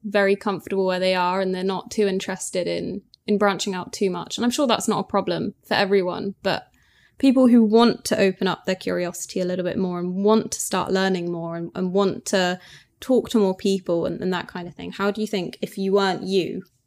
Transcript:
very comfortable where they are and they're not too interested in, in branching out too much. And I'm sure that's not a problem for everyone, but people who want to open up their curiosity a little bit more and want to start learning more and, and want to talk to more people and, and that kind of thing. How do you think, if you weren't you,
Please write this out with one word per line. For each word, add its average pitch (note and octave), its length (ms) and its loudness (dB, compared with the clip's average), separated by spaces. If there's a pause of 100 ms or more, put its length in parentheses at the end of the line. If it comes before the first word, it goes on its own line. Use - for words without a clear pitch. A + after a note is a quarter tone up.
very G3+ 320 2
comfortable F#3+ 500 -2
where F#3 140 0
they F#3 140 2
are F3+ 260 0
and F#3 140 0
they're F#3 100 -4
not F#3+ 260 -4
too G#3 160 0
interested F#3+ 600 -4
in, F3 360 -6 (240)
in G#3 120 2
branching G3 360 0
out F3+ 180 -8
too G3 180 0
much. F3 260 -8
And A3 80 -2
I'm A#3+ 60 2
sure C#4 160 0
that's A3+ 220 0
not F#3+ 120 0
a F#3+ 80 -4
problem F#3+ 460 -2 (120)
for - 80 -2
everyone, F#3+ 680 0
but F#3 240 -2 (520)
people C4 300 6
who A#3 160 8
want A3+ 420 4
to - 140 0
open F#3+ 280 2
up - 160 -4
their F#3 100 -2
curiosity F3+ 640 -6
a F3+ 40 -2
little F3+ 200 -4
bit - 140 -2
more F3+ 200 -2
and F3+ 260 -4
want G#3+ 280 4
to - 80 -6
start - 320 -2
learning F#3 380 0
more E3 260 -6
and, E3+ 180 -8
and F#3 180 -4
want G3 340 0
to F3+ 320 0 (420)
talk - 300 2
to A#3 80 2
more F#3+ 180 2
people F#3 500 0
and, E3+ 140 -6
and F#3 120 -2
that F3 160 -6
kind F3 200 -12
of - 60 -16
thing. F3 180 -12
How G3+ 180 -2
do G#3 100 -6
you G#3+ 60 -2
think, F#3+ 360 -4
if G3 160 -8
you F#3+ 140 0
weren't G3 320 2
you, F#3 380 -2 (240)